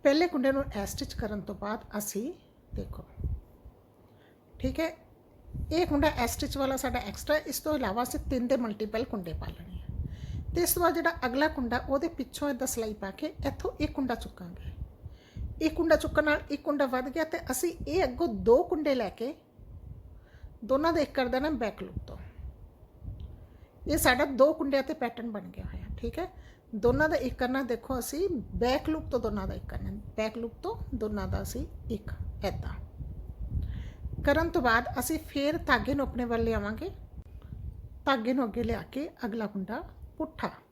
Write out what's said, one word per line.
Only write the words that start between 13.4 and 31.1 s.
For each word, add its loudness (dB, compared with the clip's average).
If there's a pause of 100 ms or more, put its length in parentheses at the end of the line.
ਇੱਥੋਂ -2
ਇੱਕ 0
ਕੁੰਡਾ 0
ਚੁੱਕਾਂਗੇ। -10 (880)
ਇੱਕ 4
ਕੁੰਡਾ 6
ਚੁੱਕਣ 2
ਨਾਲ 4
ਇੱਕ -4
ਕੁੰਡਾ 4
ਵੱਧ 0
ਗਿਆ 0
ਤੇ -2 (120)
ਅਸੀਂ 0 (140)
ਇਹ 4
ਅੱਗੋਂ 2
ਦੋ 8
ਕੁੰਡੇ 2
ਲੈ 0
ਕੇ -6 (1300)
ਦੋਨਾਂ 4
ਦਾ 4
ਇੱਕ 0
ਕਰ 4
ਦੇਣਾ 2
ਬੈਕ -2
ਲੂਪ -8
ਤੋਂ। -12 (1700)
ਇਹ 4
ਸਾਡਾ 6
ਦੋ 6
ਕੁੰਡਿਆਂ 2
'ਤੇ -2
ਪੈਟਰਨ -4
ਬਣ -6
ਗਿਆ -12
ਹੋਇਆ, -8 (120)
ਠੀਕ -4
ਹੈ। -8 (280)
ਦੋਨਾਂ 6
ਦਾ 4
ਇੱਕ 0
ਕਰਨਾ, 0
ਦੇਖੋ, -2
ਅਸੀਂ -2 (260)
ਬੈਕ 4
ਲੂਪ -2
ਤੋਂ 2
ਦੋਨਾਂ 0
ਦਾ -4
ਇੱਕ -8
ਕਰਨਾ, -4 (260)
ਬੈਕ -2
ਲੂਪ -6 (100)
ਤੋਂ -2 (200)
ਦੋਨਾਂ -2